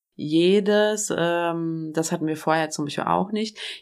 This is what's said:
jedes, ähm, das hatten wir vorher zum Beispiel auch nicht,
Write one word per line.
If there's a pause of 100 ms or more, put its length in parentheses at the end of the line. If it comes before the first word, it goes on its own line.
(140)
jedes,
ähm,
das
hatten
wir
vorher
zum
Beispiel
auch
nicht, (240)